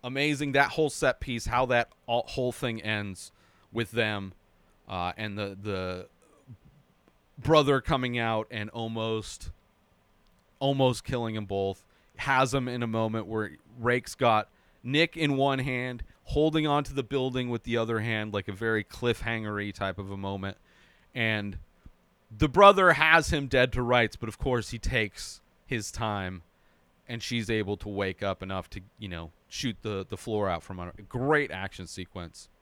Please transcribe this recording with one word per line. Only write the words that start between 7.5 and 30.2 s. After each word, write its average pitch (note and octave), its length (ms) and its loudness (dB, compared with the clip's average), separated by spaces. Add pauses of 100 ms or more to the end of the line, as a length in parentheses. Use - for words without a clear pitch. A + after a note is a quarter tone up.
coming B2+ 400 -2
out A2+ 320 -2
and G#2+ 180 -8
almost, A2+ 800 -6 (1080)
almost C3+ 420 2
killing A#2 320 -4
them G#2 120 -6
both. G2 380 -2 (320)
Has C3 340 2
them B2+ 180 -2
in B2 140 -4
a A#2+ 40 -2
moment A2 400 -2
where G#2+ 260 -4 (260)
Rake's A#2+ 360 0
got A2+ 340 4 (340)
Nick D3 340 2
in C#3+ 200 0
one C3+ 240 2
hand, B2+ 440 -6 (200)
holding D#3 420 2
onto C#3+ 260 0
the C3+ 100 -2
building B2+ 460 -2
with A#2 160 -4
the A#2 140 0
other A2+ 220 0
hand, G#2+ 340 -2
like G2 140 -2
a G#2 40 -6
very A2 320 0
cliffhanger-y G#2+ 840 -2
type F#2+ 280 -4
of G2 120 -8
a G2 60 -8
moment. G2 420 -6 (560)
And G#2+ 440 -2 (720)
the A2+ 180 2
brother F#3+ 440 10
has D#3+ 400 6
him C#3+ 140 0
dead B2+ 260 4
to B2+ 100 -2
rights, A#2+ 320 4
but A2+ 140 -8
of G#2 100 -12
course B2 320 0
he A#2 80 -8
takes - 600 -4 (260)
his A2+ 240 -6
time, F#2+ 520 -4 (680)
and A#2 140 -10
she's A#2 280 -4
able G#2 280 0
to - 100 -10
wake G2 340 -4
up G2 200 -4
enough F#2+ 280 -6
to, F#2+ 120 -12 (160)
you G#2+ 100 -10
know, E2 240 -10 (160)
shoot - 320 -6
the, G2 280 -6
the G2+ 100 -8
floor G#2 320 -2